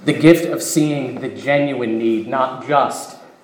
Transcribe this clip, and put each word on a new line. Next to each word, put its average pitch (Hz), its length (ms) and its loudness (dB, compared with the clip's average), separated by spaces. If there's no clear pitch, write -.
The 151 80 0
gift 165 320 6
of - 160 -4
seeing 143 580 -2
the 131 80 -8
genuine 131 680 -2
need, 113 320 0
not 131 360 -2
just - 520 -2